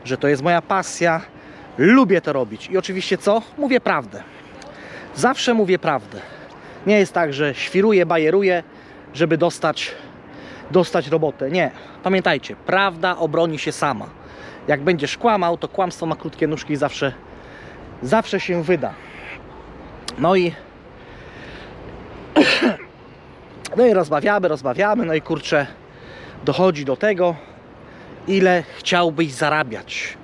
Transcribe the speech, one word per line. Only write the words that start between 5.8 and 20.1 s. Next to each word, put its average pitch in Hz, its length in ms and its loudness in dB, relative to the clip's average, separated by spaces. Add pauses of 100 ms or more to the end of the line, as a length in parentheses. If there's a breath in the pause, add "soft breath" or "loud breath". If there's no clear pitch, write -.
Nie 208 120 6
jest 185 140 2
tak, 160 220 0
że 143 200 0
świruję, 190 520 4
bajeruję, 170 560 2 (520 loud breath)
żeby 160 240 2
dostać, - 560 0 (760 loud breath)
dostać 165 380 2
robotę. 147 420 -2
Nie. 165 200 0 (320 loud breath)
Pamiętajcie, 180 540 0 (100)
prawda 180 500 0
obroni 165 420 0
się 156 140 -4
sama. 120 340 -2 (600 loud breath)
Jak 143 120 2
będziesz 143 380 -2
kłamał, 185 400 2
to - 100 -8
kłamstwo 175 380 -4
ma 160 100 -2
krótkie - 300 -4
nóżki 147 260 -4
i 147 40 0
zawsze, 135 360 -2 (920 loud breath)
zawsze 190 380 2
się 175 220 -2
wyda. 143 320 0 (1200 loud breath)